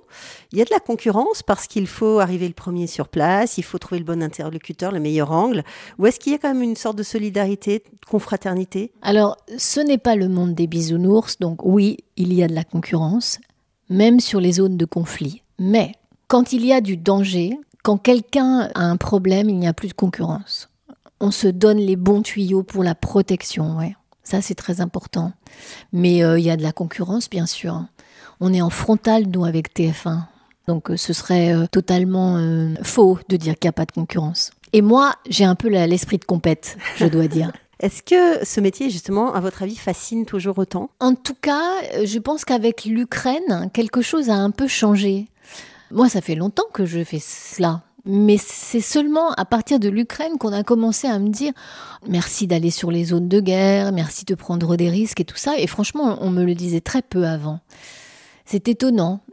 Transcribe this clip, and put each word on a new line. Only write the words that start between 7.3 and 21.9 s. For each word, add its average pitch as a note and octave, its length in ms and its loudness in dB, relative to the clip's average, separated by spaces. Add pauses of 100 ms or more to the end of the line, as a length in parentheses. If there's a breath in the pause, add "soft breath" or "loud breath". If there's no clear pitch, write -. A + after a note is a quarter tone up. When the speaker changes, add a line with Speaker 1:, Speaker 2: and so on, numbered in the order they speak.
Speaker 1:
de - 280 -20
confraternité ? F#3+ 840 -4 (100)
Speaker 2:
Alors, G#3 340 2 (220)
ce - 220 0
n'est C#4+ 180 2
pas A#3 160 2
le F#3+ 140 2
monde F3+ 260 0
des E3 140 0
bisounours, E3+ 720 0
donc E3+ 260 -6
oui, G3+ 300 4 (200)
il F3+ 180 0
y F3+ 100 4
a - 20 2
de E3 80 -2
la D#3+ 80 -4
concurrence, E3 800 -2 (480)
même A3 320 6
sur G#3 200 0
les F3+ 120 4
zones F#3 240 2
de E3+ 80 2
conflit. E3 580 -6 (160)
Mais F#3+ 320 2 (380)
quand B3 240 4
il A#3+ 120 0
y B3+ 80 4
a C4 80 6
du G3 160 -2
danger, F#3+ 640 0 (240)
quand G#3 160 2
quelqu'un B3+ 800 2
a - 80 -4
un F3 120 2
problème, F#3+ 540 2
il F#3+ 80 0
n'y F3 80 0
a E3 80 2
plus - 140 -8
de F3+ 60 -10
concurrence. - 760 -4 (500)
On G3+ 140 0
se - 160 2
donne G#3 300 4
les F#3+ 180 2